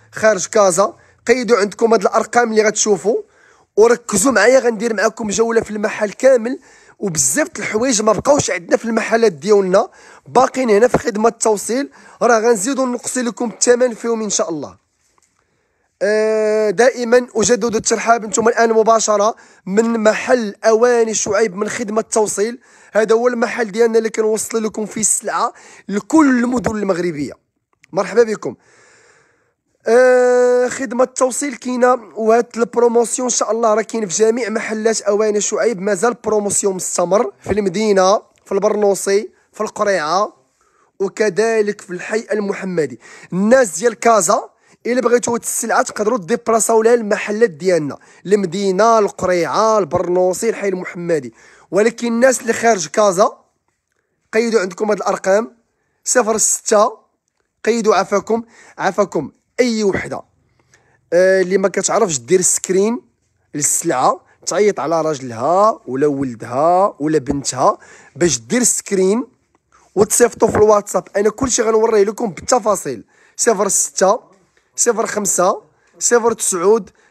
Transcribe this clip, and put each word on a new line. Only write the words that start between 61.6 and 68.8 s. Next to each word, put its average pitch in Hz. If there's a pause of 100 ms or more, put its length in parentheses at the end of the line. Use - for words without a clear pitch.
كتعرفش 170
دير 143
سكرين 196 (520)
للسلعه، 147 (200)
تعيط 190
على 160
راجلها 156
ولا 135
ولدها 139
ولا 156
بنتها 139 (380)
باش 135
دير 202
سكرين 196 (680)